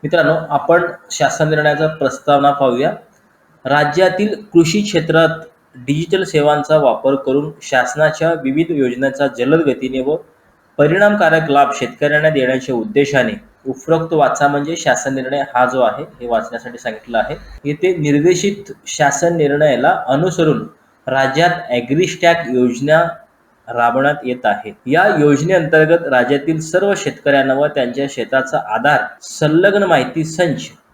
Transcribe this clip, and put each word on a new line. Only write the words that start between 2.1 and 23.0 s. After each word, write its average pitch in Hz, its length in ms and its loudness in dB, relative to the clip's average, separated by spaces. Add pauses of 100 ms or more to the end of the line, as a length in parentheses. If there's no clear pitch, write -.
पाहूया. 135 420 0 (720)
राज्यातील 180 760 0
कृषी 170 400 2
क्षेत्रात 160 560 0 (380)
डिजिटल 160 480 -2
सेवांचा 147 540 2
वापर 135 380 2
करून 147 340 -2 (120)
शासनाच्या 151 720 0 (100)
विविध 156 300 0
योजनांचा 135 560 0
जलद 139 380 0
गतीने 131 340 -4
व 143 160 -2 (600)
परिणामकारक 165 760 2
लाभ 139 220 4
शेतकऱ्यांना 151 560 0
देण्याच्या 131 460 -2
उद्देशाने, 117 580 0 (320)
उपरोक्त 160 480 -2
वाचा, 143 340 2
म्हणजे 143 280 -2
शासन - 400 -2
निर्णय 131 260 -4 (120)
हा 127 120 4
जो 127 160 0
आहे 110 220 0 (120)
हे 123 120 -14
वाचण्यासाठी 117 500 -6
सांगितलं 113 400 -8
आहे. 107 180 -2 (300)
येथे 175 320 -2
निर्देशित 160 760 0 (160)
शासन 160 500 0
निर्णयाला 147 540 2 (160)
अनुसरून 156 540 0 (460)
राज्यात 135 640 0
ॲग्रिस्टॅक 165 760 0
योजना 127 540 2 (680)